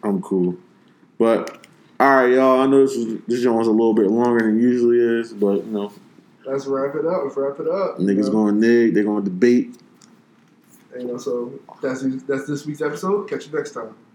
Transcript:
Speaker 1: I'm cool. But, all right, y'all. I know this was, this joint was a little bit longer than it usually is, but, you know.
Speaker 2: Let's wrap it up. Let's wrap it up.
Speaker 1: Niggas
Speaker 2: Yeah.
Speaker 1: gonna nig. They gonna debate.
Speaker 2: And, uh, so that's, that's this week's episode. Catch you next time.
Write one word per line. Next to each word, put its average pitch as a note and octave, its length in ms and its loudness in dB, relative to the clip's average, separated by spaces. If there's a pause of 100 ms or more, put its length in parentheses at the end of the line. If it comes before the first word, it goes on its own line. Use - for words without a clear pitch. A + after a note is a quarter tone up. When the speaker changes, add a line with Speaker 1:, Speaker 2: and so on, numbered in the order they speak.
Speaker 1:
I'm G2 180 -2
cool. F2+ 360 -2 (600)
But, - 480 0 (360)
all C3+ 160 6
right, B2+ 160 4
y'all. C3 260 4
I C3 60 2
know C3+ 200 6
this C3 120 -2
was, A#2 100 -4 (180)
this A#2+ 160 -2
joint A#2+ 180 2
was A2+ 100 0
a - 20 4
little A2+ 220 2
bit G#2 140 2
longer A#2+ 380 2
than A2 140 2
it - 20 2
usually A#2+ 380 2
is, A#2 320 0
but, G2+ 340 -2
you A2 60 -10
know. G#2 180 -6 (560)
Speaker 2:
Let's C3+ 220 -6
wrap C#3 280 -4
it D3+ 100 -4
up. E3+ 180 -2
Let's - 140 -8
wrap C#3 240 -4
it D#3 80 -4
up. F#3 280 -4
Speaker 1:
Niggas G2 280 0
Speaker 2:
Yeah. G2+ 80 -2
Speaker 1:
gonna G#2+ 180 2
nig. A2+ 420 4
They G2+ 100 2
gonna G#2 180 -2
debate. G2 520 0 (1200)
Speaker 2:
And, B2 180 -8
uh, A#2+ 60 -6
so B2 360 -6 (280)
that's, C3 200 -4 (260)
that's C3+ 180 -4
this C#3+ 200 -6
week's D3 160 -6
episode. F#3+ 480 -4
Catch - 180 -8
you D3 100 -10
next C#3+ 140 -6
time. A2 240 -14 (200)